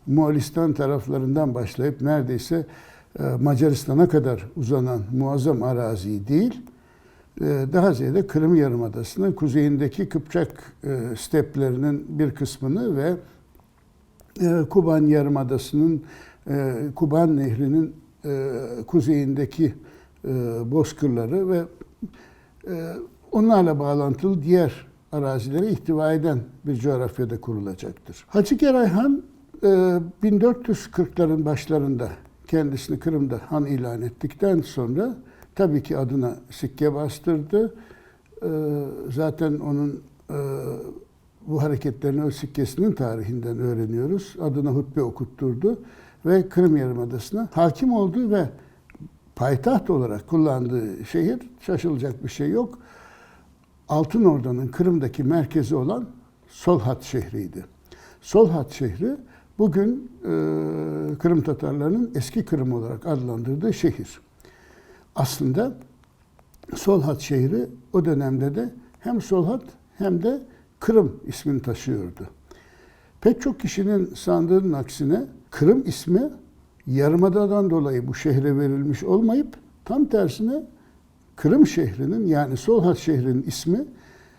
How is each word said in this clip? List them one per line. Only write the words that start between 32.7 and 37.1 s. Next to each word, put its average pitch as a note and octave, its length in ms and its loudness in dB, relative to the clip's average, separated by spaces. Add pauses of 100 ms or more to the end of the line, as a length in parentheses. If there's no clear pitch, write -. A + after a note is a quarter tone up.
Kırım'da C#3 480 -2
han D3+ 180 0
ilan B2 360 -4
ettikten D#3 600 -2
sonra C#3+ 560 -4 (380)
tabii D3 280 2
ki D3+ 140 -4
adına B2+ 380 -2 (140)
sikke C#3+ 440 -2
bastırdı. D#3 840 -2 (680)